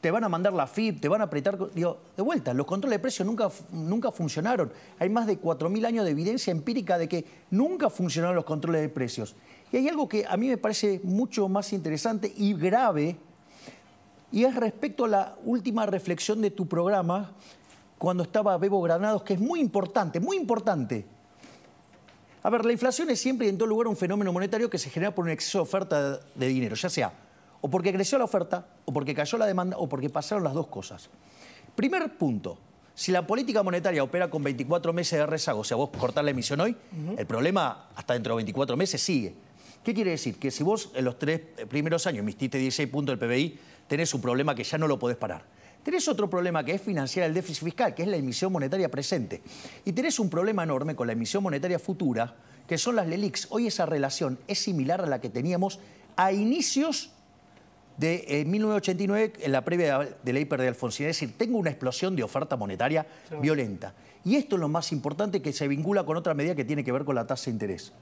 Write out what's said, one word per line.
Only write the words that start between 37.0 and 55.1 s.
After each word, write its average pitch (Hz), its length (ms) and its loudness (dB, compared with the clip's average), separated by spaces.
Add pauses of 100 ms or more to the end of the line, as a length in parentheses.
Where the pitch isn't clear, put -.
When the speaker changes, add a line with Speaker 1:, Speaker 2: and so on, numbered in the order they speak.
Speaker 1:
el 98 80 -4
problema 135 680 0
hasta - 200 -2
dentro 117 180 -2
de - 40 0
veinticuatro 120 420 -2
meses 185 240 0
sigue. 117 320 0 (500)
¿Qué 233 80 0
quiere 196 200 2
decir? 135 260 -4
Que 139 120 -2
si - 120 -4
vos 214 320 0
en 131 100 0
los 123 140 0
tres 160 240 0 (260)
primeros 156 380 0
años 139 140 -2
emitiste 110 360 -2
dieciséis 131 320 0
puntos 139 240 -2
del 117 60 -2
P 117 80 -2
B 120 120 2
I, 156 220 -2 (280)
tenés 156 260 0
un 123 80 -2
problema 131 320 2
que 113 100 -6
ya - 140 -2
no 156 100 2
lo 139 100 2
podés 120 200 -2
parar. 90 260 -6 (380)
Tenés 320 260 0
otro 208 220 0
problema 175 340 0
que 131 80 -2
es 196 80 0
financiar 175 460 0
el 160 80 0
déficit 170 300 -4
fiscal, 180 300 0
que 165 100 -2
es 190 40 -2
la 196 80 0
emisión 139 360 -2
monetaria 160 380 0
presente. 127 520 -2 (420)
Y 196 80 -2
tenés 262 260 0
un 202 120 2
problema 185 320 0
enorme 151 340 -2
con 120 100 -2
la 117 60 0
emisión 117 300 0
monetaria 175 360 0
futura, 123 580 -2 (300)
que 165 120 -2
son 240 180 2
las 190 100 2
lelics. 170 440 -2
Hoy 233 160 0
esa 190 180 0
relación 139 540 0 (100)
es 202 120 -2
similar 170 420 0
a 175 40 0
la 135 140 0